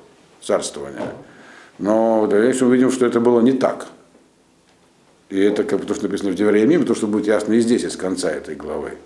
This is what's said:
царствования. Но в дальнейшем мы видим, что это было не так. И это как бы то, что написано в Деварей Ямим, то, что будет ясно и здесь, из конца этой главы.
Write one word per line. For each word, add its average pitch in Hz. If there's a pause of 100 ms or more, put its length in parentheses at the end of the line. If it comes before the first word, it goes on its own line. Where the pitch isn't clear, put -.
(420)
царствования. 73 (680)
Но 110
в 107
дальнейшем 117
мы 123
видим, 127
что 127
это 120
было 120
не 127
так. - (1400)
И 95
это 104
как 98
бы -
то, 104
что -
написано 98
в 90
Деварей 104
Ямим, 143
то, 117
что 113
будет 104
ясно 104
и 117
здесь, 110
из -
конца 92
этой 76
главы. 73 (140)